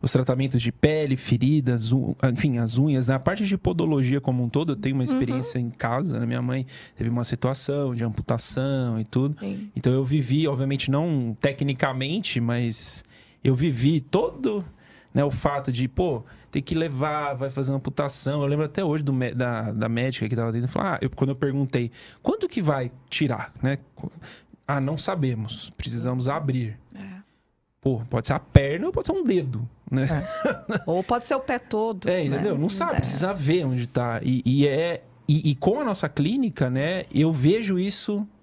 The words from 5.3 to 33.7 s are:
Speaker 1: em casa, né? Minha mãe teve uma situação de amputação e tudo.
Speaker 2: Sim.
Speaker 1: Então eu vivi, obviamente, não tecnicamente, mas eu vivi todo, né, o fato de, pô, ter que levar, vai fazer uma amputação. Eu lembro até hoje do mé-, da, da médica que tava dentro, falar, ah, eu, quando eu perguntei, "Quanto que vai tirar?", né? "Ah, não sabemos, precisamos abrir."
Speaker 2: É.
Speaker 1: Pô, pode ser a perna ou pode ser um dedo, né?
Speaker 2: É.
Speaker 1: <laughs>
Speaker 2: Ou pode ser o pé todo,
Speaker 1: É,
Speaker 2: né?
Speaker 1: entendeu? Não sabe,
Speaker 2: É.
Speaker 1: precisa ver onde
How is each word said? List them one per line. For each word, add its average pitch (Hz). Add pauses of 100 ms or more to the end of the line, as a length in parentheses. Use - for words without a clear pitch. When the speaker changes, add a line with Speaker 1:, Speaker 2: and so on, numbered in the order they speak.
Speaker 1:
em 120
casa, 123
né? 117
Minha 123
mãe 127 (300)
teve 113
uma 120
situação 135
de 117
amputação 120
e 110
tudo. 135
Speaker 2:
Sim. 202
Speaker 1:
Então 123
eu 131
vivi, 143
obviamente, 135
não 139
tecnicamente, 139
mas 117 (400)
eu 135
vivi 139
todo, 208 (500)
né, 139
o 143
fato 139
de, 127
pô, 135 (260)
ter 143
que 135
levar, 151
vai 135
fazer 135
uma 139
amputação. 143
Eu 139
lembro 147
até 151
hoje 156
do 139
mé-, 127
da, 117
da 110
médica 120
que 117
tava 113
dentro, 120
falar, 180
ah, -
eu, -
quando 135
eu 135
perguntei, 131 (320)
"Quanto 381
que -
vai 135 (180)
tirar?", 120 (100)
né? 135 (880)
"Ah, 143
não 143
sabemos, 127
precisamos 123
abrir." 127 (180)
Speaker 2:
É. 196 (680)
Speaker 1:
Pô, 123
pode 117
ser 143
a -
perna 151
ou 370
pode -
ser 311
um 381
dedo, 131 (240)
né? 135
Speaker 2:
É. 508
Speaker 1:
<laughs> -
Speaker 2:
Ou 180
pode 240
ser 294
o 262
pé 262
todo, 220
Speaker 1:
É, 269
Speaker 2:
né? 277 (120)
Speaker 1:
entendeu? 185
Não 151
sabe, 330
Speaker 2:
É. -
Speaker 1:
precisa 175
ver 165
onde 127